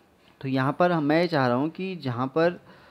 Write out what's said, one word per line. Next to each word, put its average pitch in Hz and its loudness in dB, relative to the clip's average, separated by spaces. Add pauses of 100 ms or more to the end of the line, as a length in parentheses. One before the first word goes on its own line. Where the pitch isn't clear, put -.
(400)
तो 139 -8
यहाँ 131 0
पर 180 4
हम, 160 0
मैं 151 2
ये 180 0
चाह 143 2
रहा 123 2
हूँ 143 0
कि 185 -8
जहाँ 131 -4
पर 170 0 (320)